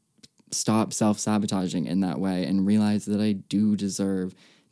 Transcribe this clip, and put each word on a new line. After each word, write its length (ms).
stop 440
self-sabotaging 920
in 160
that 180
way 260
and 220
realize 380
that 160
I 120
do 440
deserve 580